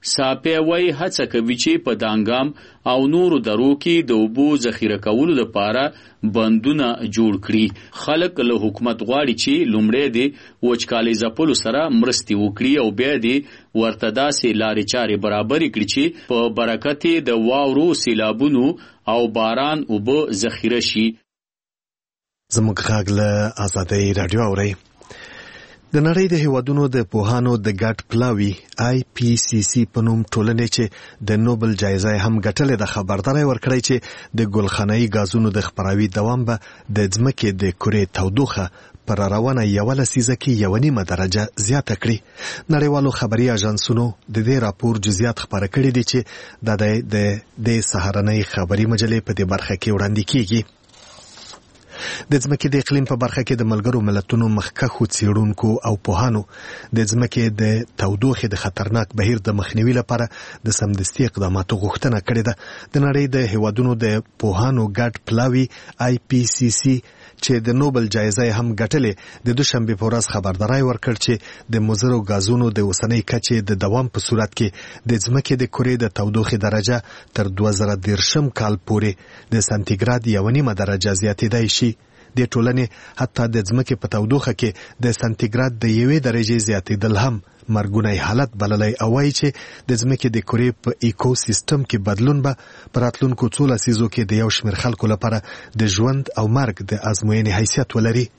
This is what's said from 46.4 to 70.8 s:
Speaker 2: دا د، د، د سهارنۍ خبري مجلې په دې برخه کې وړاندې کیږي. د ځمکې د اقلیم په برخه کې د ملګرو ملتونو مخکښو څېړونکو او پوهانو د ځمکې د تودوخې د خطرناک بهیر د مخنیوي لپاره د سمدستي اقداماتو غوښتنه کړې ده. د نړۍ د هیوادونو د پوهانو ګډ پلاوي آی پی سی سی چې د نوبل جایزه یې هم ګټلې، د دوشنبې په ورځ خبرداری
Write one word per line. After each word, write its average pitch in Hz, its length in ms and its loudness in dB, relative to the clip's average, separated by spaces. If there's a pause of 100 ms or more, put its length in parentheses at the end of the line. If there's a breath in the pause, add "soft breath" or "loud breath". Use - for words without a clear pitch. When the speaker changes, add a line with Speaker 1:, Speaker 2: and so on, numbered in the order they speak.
Speaker 2:
دا 107 200 0
د، - 20 2 (280)
د، 104 260 0 (280)
د - 20 2 (220)
سهارنۍ 101 520 0 (120)
خبري 101 320 0
مجلې 113 400 2
په 110 60 -4
دې 98 120 0
برخه 98 320 -2
کې - 180 -2
وړاندې 101 380 0
کیږي. 113 300 0 (1700 loud breath)
د 147 40 2 (100)
ځمکې 147 280 0
د 143 100 2
اقلیم 139 260 0
په 135 80 0
برخه 123 260 -2
کې 127 140 0
د 113 160 0
ملګرو 110 360 0
ملتونو 104 380 0 (100)
مخکښو - 480 -2 (100)
څېړونکو 107 560 2 (180)
او 107 60 0 (140)
پوهانو 107 340 0 (540 loud breath)
د 113 140 2
ځمکې 117 340 0 (160)
د 110 40 2 (360)
تودوخې 104 520 0
د 98 120 -4
خطرناک 104 540 -4
بهیر 110 280 2
د 104 120 0
مخنیوي 113 380 0
لپاره 120 300 -2 (400 loud breath)
د 110 120 0
سمدستي 101 480 -2
اقداماتو 95 560 -2
غوښتنه 107 440 -2
کړې 113 220 0
ده. 107 60 -2 (380 loud breath)
د - 120 -2
نړۍ 143 300 2
د - 20 2 (160)
هیوادونو 110 420 0
د 110 260 0 (200)
پوهانو 113 440 2 (140)
ګډ 120 160 0 (120)
پلاوي 127 380 2 (420 loud breath)
آی 123 120 2 (100)
پی 127 120 2 (140)
سی 123 140 2 (120)
سی 131 160 2 (480 loud breath)
چې 120 220 2
د - 20 0 (120)
نوبل 131 240 2 (100)
جایزه 107 300 2
یې 117 140 0
هم 117 220 -2
ګټلې، 117 320 0 (340 loud breath)
د - 20 2 (100)
دوشنبې 113 420 0
په 110 80 -2
ورځ 113 160 0 (100)
خبرداری 104 480 0